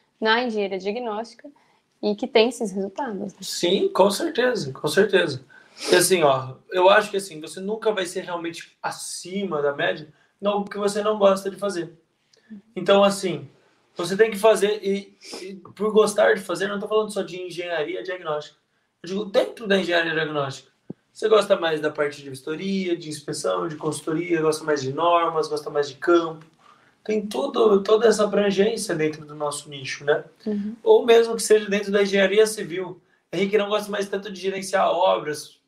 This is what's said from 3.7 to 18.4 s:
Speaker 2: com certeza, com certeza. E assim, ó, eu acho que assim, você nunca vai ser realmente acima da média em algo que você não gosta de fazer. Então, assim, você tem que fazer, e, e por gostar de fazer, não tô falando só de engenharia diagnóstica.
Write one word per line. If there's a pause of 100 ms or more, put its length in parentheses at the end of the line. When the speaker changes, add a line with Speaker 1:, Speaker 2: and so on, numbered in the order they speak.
Speaker 2:
com
certeza,
com
certeza. (460)
E
assim,
ó, (140)
eu
acho
que
assim,
você
nunca
vai
ser
realmente
acima
da
média (300)
em
algo
que
você
não
gosta
de
fazer. (760)
Então,
assim, (460)
você
tem
que
fazer,
e, (260)
e (200)
por
gostar
de
fazer,
não
tô
falando
só
de
engenharia
diagnóstica. (460)